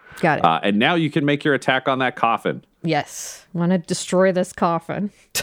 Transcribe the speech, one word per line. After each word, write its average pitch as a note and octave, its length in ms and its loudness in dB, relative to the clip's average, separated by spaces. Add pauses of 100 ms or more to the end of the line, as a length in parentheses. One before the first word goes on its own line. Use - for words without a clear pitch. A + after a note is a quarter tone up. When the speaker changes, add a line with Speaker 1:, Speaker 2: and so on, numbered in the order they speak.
(200)
Speaker 1:
Got D#3 200 0
it. - 60 2
Speaker 2:
Uh, E2 180 4
and G2+ 160 2
now D3 160 4
you E3 140 2
can D#3 140 0
make C#3+ 220 0
your D3+ 80 4
attack C3 340 0
on C3 120 0
that B2+ 180 -2
coffin. G#2+ 480 -2 (180)
Speaker 1:
Yes. - 720 -6
Wanna F3 240 2
destroy F3+ 560 0
this F3+ 180 -2
coffin. F3 600 -4 (320)